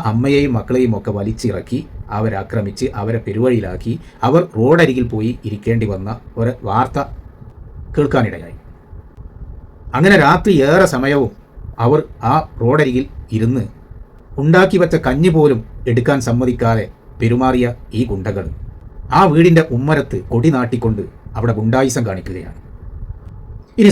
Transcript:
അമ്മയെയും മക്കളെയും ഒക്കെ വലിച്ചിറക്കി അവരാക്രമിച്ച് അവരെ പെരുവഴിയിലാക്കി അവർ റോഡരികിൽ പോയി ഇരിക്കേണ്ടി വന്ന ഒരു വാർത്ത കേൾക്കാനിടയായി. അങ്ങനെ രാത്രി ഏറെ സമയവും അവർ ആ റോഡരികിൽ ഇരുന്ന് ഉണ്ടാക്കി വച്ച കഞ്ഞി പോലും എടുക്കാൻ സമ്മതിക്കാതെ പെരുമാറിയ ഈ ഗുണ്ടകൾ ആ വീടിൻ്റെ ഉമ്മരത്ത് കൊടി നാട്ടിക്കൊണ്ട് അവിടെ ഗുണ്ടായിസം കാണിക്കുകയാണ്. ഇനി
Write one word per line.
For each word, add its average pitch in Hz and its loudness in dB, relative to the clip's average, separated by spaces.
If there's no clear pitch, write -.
അമ്മയെയും 139 2
മക്കളെയും 120 0
ഒക്കെ 98 -6
വലിച്ചിറക്കി 101 -4
അവരാക്രമിച്ച് 104 -4
അവരെ 110 -2
പെരുവഴിയിലാക്കി 107 -2
അവർ 143 4
റോഡരികിൽ 127 2
പോയി 113 -4
ഇരിക്കേണ്ടി 110 -2
വന്ന 95 -8
ഒരു 117 -2
വാർത്ത 120 -2
കേൾക്കാനിടയായി. 107 -2
അങ്ങനെ 180 6
രാത്രി 180 4
ഏറെ 170 4
സമയവും 135 0
അവർ 139 4
ആ 117 2
റോഡരികിൽ 131 2
ഇരുന്ന് 113 0
ഉണ്ടാക്കി 180 4
വച്ച 170 2
കഞ്ഞി 151 2
പോലും 151 4
എടുക്കാൻ 123 2
സമ്മതിക്കാതെ 120 0
പെരുമാറിയ 123 2
ഈ 110 0
ഗുണ്ടകൾ 98 -6
ആ 143 6
വീടിൻ്റെ 165 6
ഉമ്മരത്ത് 131 0
കൊടി 120 2
നാട്ടിക്കൊണ്ട് 117 -2
അവിടെ 113 -2
ഗുണ്ടായിസം 123 0
കാണിക്കുകയാണ്. 90 -8
ഇനി 208 8